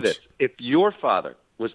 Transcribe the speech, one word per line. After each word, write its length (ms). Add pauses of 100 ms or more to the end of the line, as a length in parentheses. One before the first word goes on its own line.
you 60
this. 100 (180)
If 220
your 320
father 440 (220)
was 180